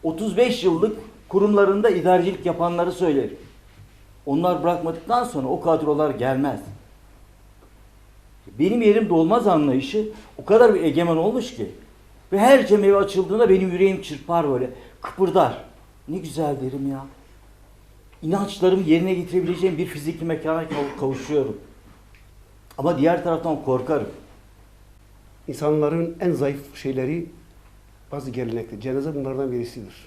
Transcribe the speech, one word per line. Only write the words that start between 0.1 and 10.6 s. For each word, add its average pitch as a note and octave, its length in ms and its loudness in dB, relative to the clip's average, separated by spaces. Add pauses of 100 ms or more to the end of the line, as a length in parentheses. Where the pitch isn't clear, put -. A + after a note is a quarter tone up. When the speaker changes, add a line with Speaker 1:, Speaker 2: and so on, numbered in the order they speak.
Speaker 1:
beş A#3+ 280 2
yıllık F#3 320 2 (320)
kurumlarında G3+ 600 4
idarecilik F3+ 560 2
yapanları F3 460 -2
söylerim. C#3+ 440 -2 (880)
Onlar E3 360 0
bırakmadıktan F3 640 -2
sonra C#3 240 -6
o - 120 -4
kadrolar D3+ 500 0
gelmez. C3 500 -2 (2000)
Benim G#3 240 2
yerim G#3+ 260 4
dolmaz E3+ 380 2
anlayışı D#3 600 0 (300)
o - 60 -16
kadar A3+ 300 6